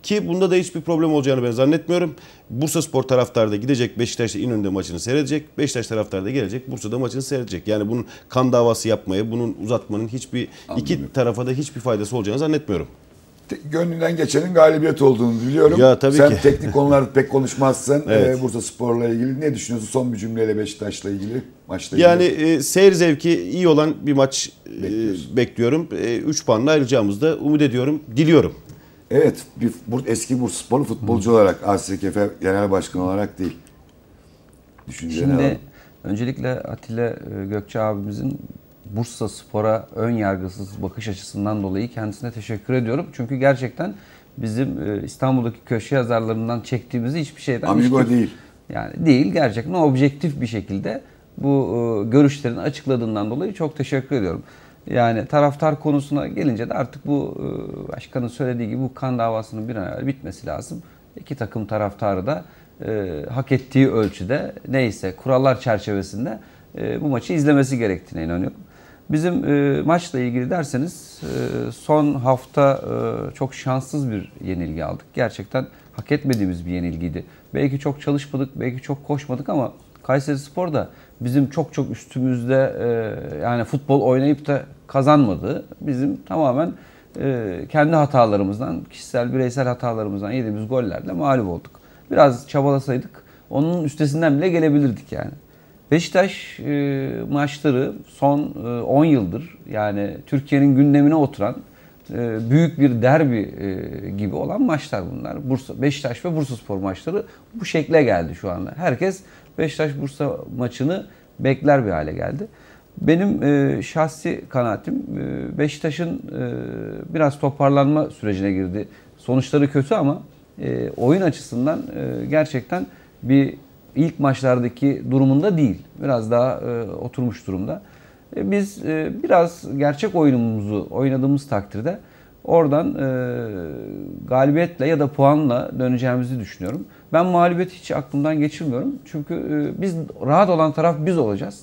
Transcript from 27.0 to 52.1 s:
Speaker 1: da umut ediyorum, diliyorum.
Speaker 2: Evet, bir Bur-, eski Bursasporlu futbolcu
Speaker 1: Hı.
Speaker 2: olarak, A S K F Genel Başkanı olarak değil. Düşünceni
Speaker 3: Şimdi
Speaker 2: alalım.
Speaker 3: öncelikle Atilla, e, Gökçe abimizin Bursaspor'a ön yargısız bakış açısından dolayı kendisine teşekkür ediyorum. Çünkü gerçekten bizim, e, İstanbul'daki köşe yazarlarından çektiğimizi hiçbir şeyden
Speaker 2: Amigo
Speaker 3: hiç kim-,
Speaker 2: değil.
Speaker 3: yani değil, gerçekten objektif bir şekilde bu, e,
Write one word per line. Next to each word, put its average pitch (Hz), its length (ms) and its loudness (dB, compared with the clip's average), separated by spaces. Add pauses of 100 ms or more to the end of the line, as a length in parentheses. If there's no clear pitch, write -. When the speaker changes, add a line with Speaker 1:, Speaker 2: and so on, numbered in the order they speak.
Speaker 1:
da 151 160 2
umut 151 260 2
ediyorum, 131 400 0 (140)
diliyorum. 151 380 6 (560)
Speaker 2:
Evet, 139 320 4 (140)
bir 117 140 0 (200)
Bur-, 131 160 -4
eski 120 340 -2
Bursasporlu 123 440 -2
futbolcu 110 460 0
Speaker 1:
Hı. 117 40 8
Speaker 2:
olarak, 98 320 6
A 98 120 2
S 95 200 -6
K 95 120 -2
F 101 200 0 (120)
Genel 98 280 2
Başkanı 90 320 0
olarak 98 360 -2
değil. 92 180 -4 (1300)
Düşünceni 82 320 -6
Speaker 3:
Şimdi 139 220 4
Speaker 2:
alalım. 135 160 2 (460)
Speaker 3:
öncelikle 123 460 -2
Atilla, - 560 -6
e, 98 420 -8
Gökçe 104 320 -4
abimizin 107 600 -4 (560)
Bursaspor'a 110 960 -2
ön 117 160 -2
yargısız 98 720 -4
bakış 107 260 -8
açısından 101 540 -6
dolayı 95 260 -4
kendisine 113 440 -8
teşekkür 110 420 -6
ediyorum. 127 380 -2
Çünkü 127 240 -6
gerçekten 131 580 0 (440)
bizim, 117 300 -2 (140)
e, 104 220 -4
İstanbul'daki 127 520 -2 (100)
köşe 117 280 -2
yazarlarından 113 640 0
çektiğimizi 123 600 -4
hiçbir - 220 -8
şeyden 120 240 -2
Speaker 2:
Amigo 123 340 4
Speaker 3:
hiç 117 80 4
kim-, 123 80 4
Speaker 2:
değil. 113 140 2 (380)
Speaker 3:
yani - 380 -4
değil, 156 260 6
gerçekten 127 400 0
objektif 143 680 2
bir 123 60 -2
şekilde 104 540 -6 (380)
bu, 135 380 2 (300)
e, 113 40 -2